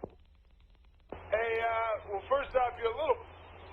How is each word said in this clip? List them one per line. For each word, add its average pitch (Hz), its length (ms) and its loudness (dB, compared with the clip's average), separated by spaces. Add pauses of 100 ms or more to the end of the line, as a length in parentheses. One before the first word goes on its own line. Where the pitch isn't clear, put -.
(1300)
Hey, 453 300 2
uh, 226 440 0
well, 202 160 -4
first 262 360 0
off, 247 280 4
you're 226 100 2
a 247 40 -4
little, 285 260 4 (500)